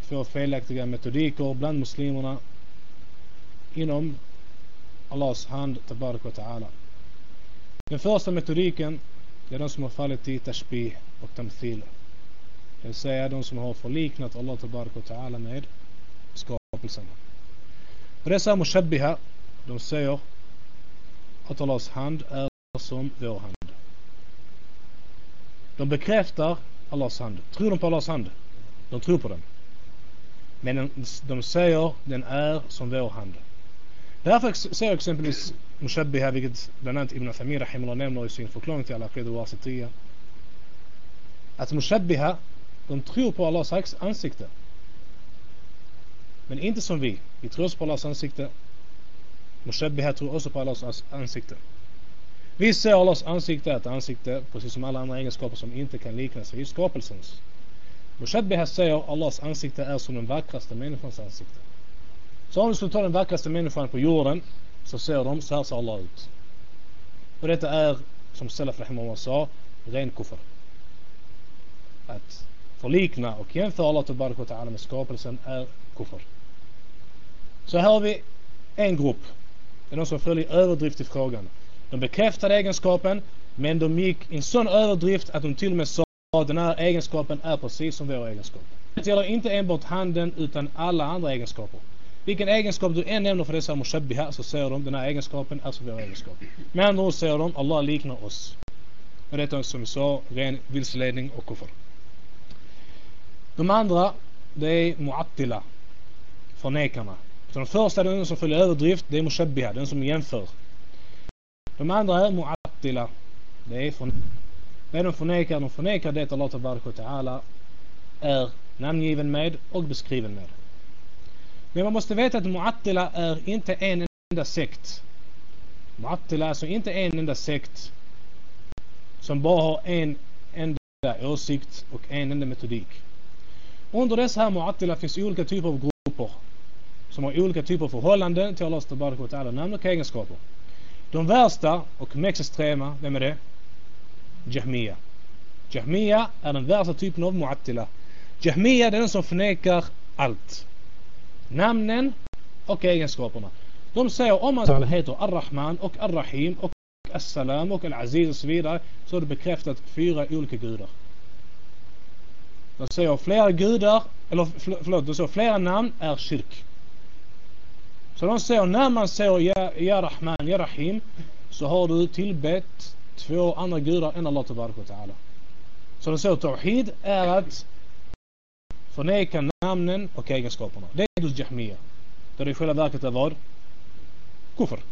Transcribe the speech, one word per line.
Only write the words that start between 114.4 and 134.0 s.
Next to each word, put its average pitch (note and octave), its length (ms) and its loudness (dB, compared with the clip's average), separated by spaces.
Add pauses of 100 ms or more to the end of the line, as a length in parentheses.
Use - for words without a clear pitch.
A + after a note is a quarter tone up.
det D#3+ 80 0
är F3+ 60 2
de F#3 80 2
förnekar, E3 480 2
de C3+ 100 0
förnekar E3+ 420 0
det C#3+ 200 0
Allah C3+ 180 0
Tabaraka B2 400 -2
wa - 20 -2
Ta'ala C3 480 -2 (800)
är C3+ 300 2 (260)
namngiven D3+ 540 0
med D#3 260 0 (160)
och F#3 120 0
beskriven B2+ 500 0
med. F#2 140 -2 (1200)
Men F3+ 120 0
man G#3+ 80 2
måste A3 220 0
veta B3 240 2
att F3+ 60 0
mu'attila F#3 720 0
är E3 340 0
inte G3+ 260 0
en F3+ 320 0 (240)
enda E3 140 0
sekt. - 580 -2 (920)
Mu'attila D#3 480 -2
är D#3 40 0
alltså D3+ 180 -2
inte G3+ 260 0
en F3 260 0
enda D#3 160 0
sekt - 580 0 (1300)
som C#3+ 220 0
bara E3 200 4
har D#3 220 2
en D#3+ 320 0 (380)
enda D#3+ 240 -2 (420)
åsikt C#3+ 720 0
och B2+ 160 -2
en C#3 240 -2
enda C#3+ 140 0
metodik. A#2 420 -2 (1040)
Under A3+ 240 2